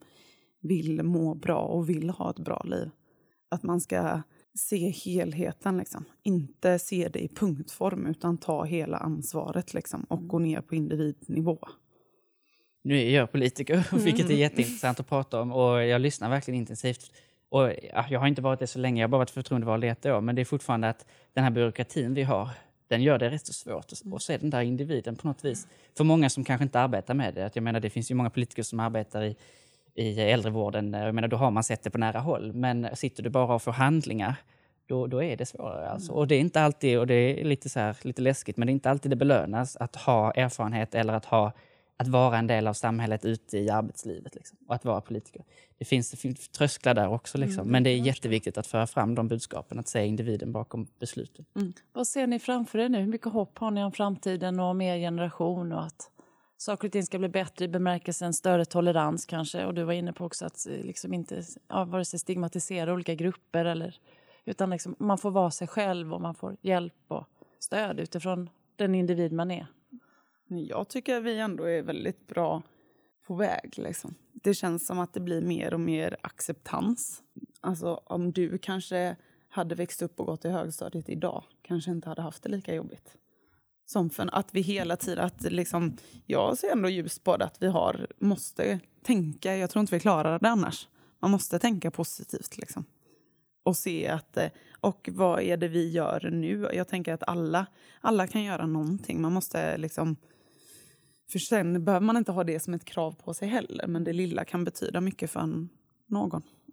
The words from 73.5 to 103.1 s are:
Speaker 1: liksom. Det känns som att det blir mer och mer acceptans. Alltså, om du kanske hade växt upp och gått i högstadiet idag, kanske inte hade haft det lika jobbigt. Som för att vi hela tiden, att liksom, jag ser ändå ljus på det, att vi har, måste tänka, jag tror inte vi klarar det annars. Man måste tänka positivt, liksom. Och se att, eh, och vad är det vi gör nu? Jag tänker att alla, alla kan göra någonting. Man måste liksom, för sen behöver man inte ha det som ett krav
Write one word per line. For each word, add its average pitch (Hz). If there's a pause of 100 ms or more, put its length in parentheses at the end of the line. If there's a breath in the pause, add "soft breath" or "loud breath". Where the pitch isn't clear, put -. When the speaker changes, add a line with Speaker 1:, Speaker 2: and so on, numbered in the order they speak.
Speaker 1:
liksom. - (280)
Det 202
känns 170
som 180
att 175
det -
blir 170
mer 170
och 170
mer 160
acceptans. - (400)
Alltså, 170 (120)
om 175
du 180
kanske 180 (340 soft breath)
hade 170
växt 175
upp -
och -
gått 160
i 170
högstadiet 170
idag, 170 (180)
kanske 175
inte 165
hade 160
haft 151
det -
lika 190
jobbigt. - (720)
Som 175
för -
att 196
vi 190
hela 180
tiden, 175
att - (100)
liksom, 170 (280 loud breath)
jag 196
ser 392
ändå 196
ljus 170
på -
det, 190
att -
vi 185
har, 165 (120)
måste 196 (240)
tänka, 185
jag 180
tror 214
inte 190
vi 170
klarar 160
det 220
annars. - (320 soft breath)
Man 196
måste 185
tänka 202
positivt, -
liksom. - (800 soft breath)
Och 180
se 165
att, -
eh, 156 (320 loud breath)
och -
vad 180
är 175
det 170
vi 165
gör 165
nu? 170
Jag 180
tänker 175
att 160
alla, 175 (360 soft breath)
alla 208
kan 214
göra 185
någonting. 160
Man 165
måste 160
liksom, 160 (1160 soft breath)
för 190
sen 175
behöver 196
man 226
inte 208
ha 180
det 160
som 180
ett 170
krav 160 (120)